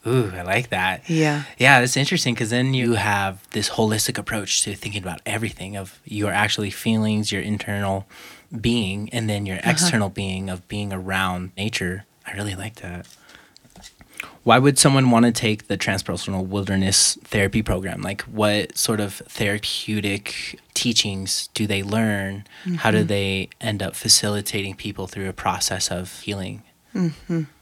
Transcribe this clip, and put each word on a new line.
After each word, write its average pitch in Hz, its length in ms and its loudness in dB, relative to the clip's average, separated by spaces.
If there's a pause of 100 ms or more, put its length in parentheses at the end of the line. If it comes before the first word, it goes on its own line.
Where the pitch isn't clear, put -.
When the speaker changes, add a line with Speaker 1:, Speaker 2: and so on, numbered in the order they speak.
Speaker 1:
Ooh, 117 300 2
I 92 60 -8
like 101 260 0
that. 92 400 0
Speaker 2:
Yeah. 151 360 2 (120)
Speaker 1:
Yeah, 135 240 8
that's 131 160 2
interesting, 135 380 2
'cause 107 160 -2
then 127 240 2
you 120 220 2
have 101 420 0 (140)
this - 180 0
holistic 110 480 2
approach 104 460 -2
to 101 100 -4
thinking 104 280 -8
about 92 220 -8
everything, 107 540 -6
of 95 260 -12
your 104 260 -2
actually 101 400 0
feelings, 107 640 0
your 98 80 -2
internal 101 680 -2 (540)
being, 104 540 0
and 110 160 0
then 101 160 -2
your 92 100 -4
Speaker 2:
Uh-huh. - 140 0
Speaker 1:
external 120 400 2
being 95 400 -4
of 92 180 -10
being 104 240 -4
around 92 640 -2
nature. 95 480 -4 (220)
I - 60 -12
really 101 220 -4
like 107 280 -10
that. 90 240 -10 (1400)
Why 117 160 8
would 139 200 6
someone 135 320 6
wanna 117 220 8
take 107 360 -2
the 98 100 -2
Transpersonal 95 680 -2
Wilderness 95 800 2
Therapy 104 380 0
Program? 95 400 -2
Like, 98 200 -6
what 104 540 0
sort 107 240 0
of 101 260 -6
therapeutic - 1300 -4 (140)
teachings 98 800 0
do 107 120 0
they 98 160 0
learn? 101 600 -2 (320)
How 117 140 2
do 175 80 6
Speaker 2:
Mm-hmm. 170 80 4
Speaker 1:
they 98 420 0 (100)
end 104 240 -4
up 90 140 -6
facilitating 104 800 0
people 98 320 -8
through 95 240 -6
a - 20 -10
process 92 580 -2
of 90 300 -6
healing? 101 420 -6 (320)
Speaker 2:
Mm-hmm. 165 500 -2 (180)